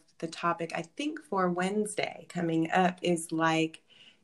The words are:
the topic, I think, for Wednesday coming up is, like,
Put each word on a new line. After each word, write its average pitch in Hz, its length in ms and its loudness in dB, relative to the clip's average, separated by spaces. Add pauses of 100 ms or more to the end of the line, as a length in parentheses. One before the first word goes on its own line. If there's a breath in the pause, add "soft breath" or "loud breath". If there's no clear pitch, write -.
(180)
the 165 80 -6
topic, 165 480 -2
I 170 80 -4
think, 302 400 -6
for 185 260 0
Wednesday 196 800 -2
coming 165 440 0
up 185 280 4
is, 170 300 0
like, 160 500 2 (440 soft breath)